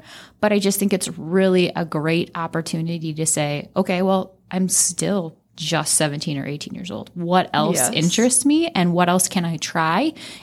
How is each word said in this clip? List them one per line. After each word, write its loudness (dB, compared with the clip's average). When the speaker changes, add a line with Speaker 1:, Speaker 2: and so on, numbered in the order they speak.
Speaker 1:
But 2
I 4
just 2
think 2
it's 0
really 4
a -2
great -2
opportunity -4
to -4
say, -2
"Okay, 0
well, 0
I'm 0
still -2
just -2
seventeen -2
or -6
eighteen -10
years -12
old. -10
What 0
else 2
Speaker 2:
Yes. 2
Speaker 1:
interests 2
me 4
and 2
what 2
else 4
can -2
I -2
try? 0